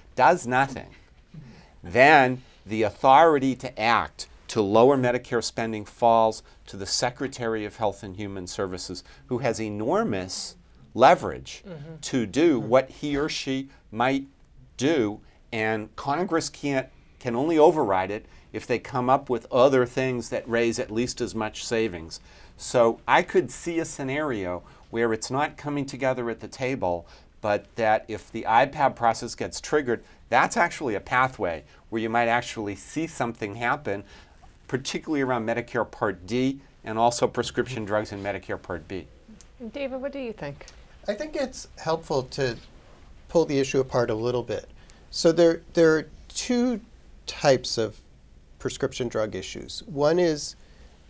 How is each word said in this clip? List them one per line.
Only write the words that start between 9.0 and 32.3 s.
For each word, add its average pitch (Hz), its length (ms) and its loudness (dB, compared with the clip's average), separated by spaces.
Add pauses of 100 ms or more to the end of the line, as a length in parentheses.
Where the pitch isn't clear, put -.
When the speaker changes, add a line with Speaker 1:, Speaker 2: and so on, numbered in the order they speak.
Speaker 1:
who 123 120 -4
has 110 220 -2
enormous 110 960 -4 (380)
leverage 107 720 4
Speaker 2:
Mm-hmm. 160 320 -14
Speaker 1:
to 117 260 -2
do 135 320 4
what 117 320 2
he 147 280 -6
or 151 100 -2
she 135 400 -6 (240)
might 131 320 0 (540)
do, 120 420 0 (320)
and 110 420 -2
Congress 160 540 -2
can't, 135 400 -4 (320)
can 117 160 -4
only 156 220 2
override 113 520 6
it 110 140 -8 (280)
if 107 140 -10
they 117 120 0
come 127 320 -2
up 139 180 2
with 117 240 -4
other 131 320 6
things 127 460 -4
that 120 180 -6
raise 117 300 2
at - 120 -6
least 120 300 -2
as 101 140 -4
much 107 320 -6
savings. 90 540 -4 (360)
So 117 500 2
I 139 140 6
could 175 300 0
see 170 280 -6
a 160 60 -2
scenario 131 800 -6 (280)
where 117 220 0
it's 110 180 -6
not 139 280 -4
coming 143 260 -6
together 127 460 -4
at 113 100 -8
the 104 80 -14
table, 95 580 -4 (360)
but 104 240 0 (100)
that 110 320 2
if - 240 -10
the 113 140 -6
I 117 200 6
pab 139 300 0
process 117 380 -2
gets - 260 -8
triggered, 131 420 0 (280)
that's 143 260 2
actually 165 380 -2
a 95 60 -4
pathway 110 640 -2 (260)
where 113 100 -4
you 113 80 -4
might 117 200 0
actually 113 460 -4